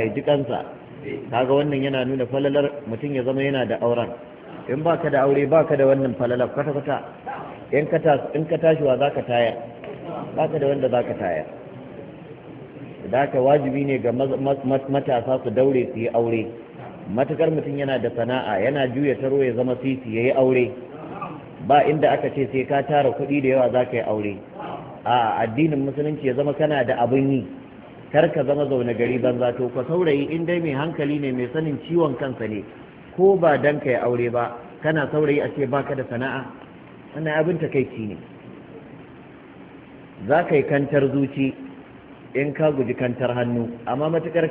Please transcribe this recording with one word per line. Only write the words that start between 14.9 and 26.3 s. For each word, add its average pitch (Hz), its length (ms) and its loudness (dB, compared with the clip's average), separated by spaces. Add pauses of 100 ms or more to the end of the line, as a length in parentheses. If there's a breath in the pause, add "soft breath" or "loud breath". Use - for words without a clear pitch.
su 123 60 -4
daure 127 440 4
su 107 60 -6
yi 113 120 -2
aure. 117 360 2 (600)
Matukar 135 400 0
mutum 147 320 -2
yana 135 200 0
da 117 120 0
sana'a, 117 480 0
yana 135 320 0
juya 135 240 0
taro 135 240 0
ya 127 160 2
zama 127 240 0
sisi, 131 320 -4
ya 110 120 0
yi 131 120 4
aure. 127 360 4 (960)
Ba 143 200 8
inda 143 240 4
aka 139 200 2
ce 135 200 -2
sai 131 160 0
ka 139 160 2
tara 143 280 2
kuɗi 139 300 0
da 131 60 2
yawa 131 240 4
za 123 160 4
ka 123 80 -4
yi 117 80 0
aure. 104 320 -2 (720)
A 113 320 4
addinin 135 480 2
Musulunci 143 400 -2
ya 127 80 2